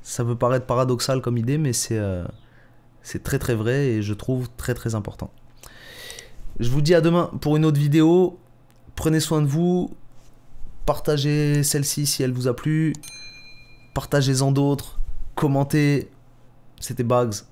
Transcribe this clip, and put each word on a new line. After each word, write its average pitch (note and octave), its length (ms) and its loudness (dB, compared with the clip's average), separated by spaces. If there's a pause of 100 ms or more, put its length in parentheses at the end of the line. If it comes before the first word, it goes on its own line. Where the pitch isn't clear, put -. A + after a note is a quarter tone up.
Ça - 220 -4
peut A#2+ 100 -2
paraître B2 300 0
paradoxal B2+ 560 0
comme A#2+ 160 -2
idée, B2+ 220 0
mais C#3+ 140 0
c'est, A2+ 260 -2
euh, F#2+ 260 -4 (760)
c'est - 180 -10
très - 160 -2
très C3+ 160 0
vrai A#2+ 320 0
et A2+ 160 0
je G#2 140 -2
trouve B2+ 420 -4
très - 160 -4
très A2+ 220 -4
important. - 340 -8 (1300)
Je A#2 120 2
vous C#3+ 100 4
dis D#3+ 140 6
à E3 60 6
demain E3+ 280 2 (100)
pour D3+ 160 2
une D#3 100 4
autre D3+ 140 4
vidéo. D#3+ 600 4 (560)
Prenez D#3+ 240 0
soin D3+ 240 0
de D3 40 2
vous. F3 440 0 (960)
Partagez D3 760 0
celle-ci C#3+ 460 -2
si - 160 -2
elle B2+ 80 0
vous B2 160 -2
a B2 80 2
plu. D#3 380 0 (1000)
Partagez-en C#3 580 2
d'autres. C#3+ 480 0 (360)
Commentez. C#3+ 760 2 (680)
C'était - 240 -6
Bags. A#2+ 320 2 (160)